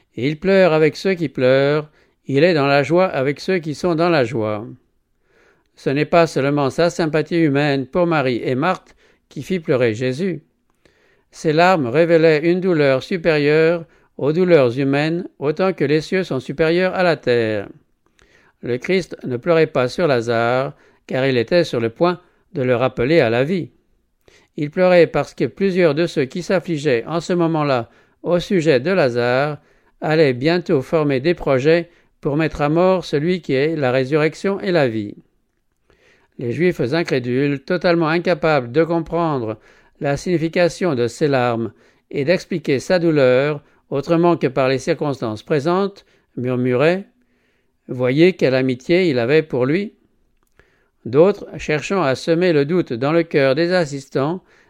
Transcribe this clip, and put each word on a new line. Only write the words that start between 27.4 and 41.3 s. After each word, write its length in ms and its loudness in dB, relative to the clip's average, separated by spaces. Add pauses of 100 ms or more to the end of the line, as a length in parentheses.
au 160 0
sujet 420 2
de 100 -2
Lazare 680 0 (420)
allaient 320 2
bientôt 480 0
former 400 -2
des 120 0
projets 560 0 (300)
pour 160 -4
mettre 260 -2
à 60 0
mort 380 2
celui 360 -2
qui 120 -4
est 240 0
la 140 0
résurrection 680 -2
et 120 -4
la 180 2
vie. 260 -6 (1200)
Les 140 -6
Juifs 280 -2
incrédules, 800 -2
totalement 480 0
incapables 640 0
de 120 2
comprendre 760 -4 (420)
la 160 -2
signification 800 -2
de 120 0
ses 200 -2
larmes 440 -2 (400)